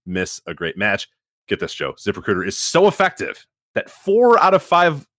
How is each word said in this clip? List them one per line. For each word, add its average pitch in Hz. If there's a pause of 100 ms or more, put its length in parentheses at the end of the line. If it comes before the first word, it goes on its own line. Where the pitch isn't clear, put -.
miss 90
a 85
great 82
match. 101 (400)
Get -
this, 82
Joe. 67
ZipRecruiter 92
is -
so 185
effective - (280)
that -
four 233
out 190
of 185
five 175 (120)